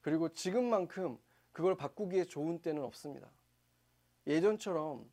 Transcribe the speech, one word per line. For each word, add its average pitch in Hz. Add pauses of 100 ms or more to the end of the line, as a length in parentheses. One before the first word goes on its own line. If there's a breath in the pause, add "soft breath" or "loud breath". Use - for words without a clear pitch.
그리고 160
지금만큼 190 (320 soft breath)
그걸 180
바꾸기에 180
좋은 165
때는 151
없습니다. 135 (960)
예전처럼 160